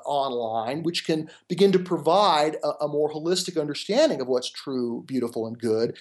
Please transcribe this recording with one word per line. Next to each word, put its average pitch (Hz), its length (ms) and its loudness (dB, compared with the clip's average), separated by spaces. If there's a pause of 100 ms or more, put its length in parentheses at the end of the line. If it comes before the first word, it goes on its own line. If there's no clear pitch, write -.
online, 127 760 -2
which 170 240 -4
can 156 240 -2 (200)
begin 190 240 4
to 190 60 4
provide 165 840 4
a, 151 220 -2
a - 20 2
more 147 240 0
holistic 170 480 -4
understanding 160 600 0
of 123 60 -6
what's 123 220 0
true, 123 560 -4
beautiful, 120 400 -4
and 113 140 -10
good, 113 420 0